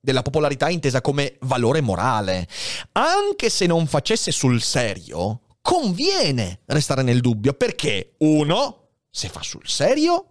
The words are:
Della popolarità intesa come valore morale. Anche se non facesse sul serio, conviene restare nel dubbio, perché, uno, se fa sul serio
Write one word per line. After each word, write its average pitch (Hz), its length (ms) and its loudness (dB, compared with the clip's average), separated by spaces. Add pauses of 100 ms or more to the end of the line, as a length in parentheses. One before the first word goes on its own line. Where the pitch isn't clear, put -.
Della 131 220 0
popolarità 143 460 0
intesa 147 320 0
come 139 400 -2
valore 131 400 2
morale. 98 640 0 (460)
Anche 381 580 0
se - 160 0
non 165 200 2
facesse 156 460 -2
sul 123 300 2
serio, 98 800 -4 (200)
conviene 202 1040 0
restare 143 360 0
nel 123 180 2
dubbio, 120 340 2
perché, - 640 -2
uno, 156 680 2 (220)
se - 180 -8
fa - 140 -12
sul - 260 -14
serio 302 640 2